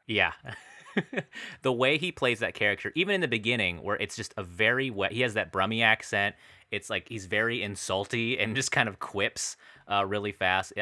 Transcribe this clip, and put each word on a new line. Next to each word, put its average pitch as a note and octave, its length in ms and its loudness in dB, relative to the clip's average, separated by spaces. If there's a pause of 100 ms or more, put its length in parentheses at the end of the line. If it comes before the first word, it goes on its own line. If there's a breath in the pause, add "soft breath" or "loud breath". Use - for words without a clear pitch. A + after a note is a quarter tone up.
Yeah. G2 300 4
<laughs> - 40 -20 (1200 loud breath)
The C3 100 2
way B2+ 260 4
he E3+ 140 -4
plays A#2+ 280 0
that G#2 140 -2
character, - 420 0
even F#3 200 2
in F3+ 60 0
the D#3 60 2
beginning, A2 540 0
where G2+ 160 -2
it's - 180 -4
just - 220 -10
a G2+ 60 -6
very A2 460 2
wet, G2 240 -2
he A#2+ 80 -2
has A#2 140 0
that G#2 180 -2
Brummie G#2+ 300 2
accent. G#2 520 2 (360 soft breath)
It's G2+ 180 -6
like G2 180 -4
he's G#2 200 -10
very A2+ 340 0
insulty G2+ 800 -2
and A2 140 0
just C3+ 160 -2
kind A#2 180 2
of G2 100 -10
quips, - 560 -2 (340 soft breath)
uh, G2+ 160 2
really G#2 280 -2
fast. F#2 480 0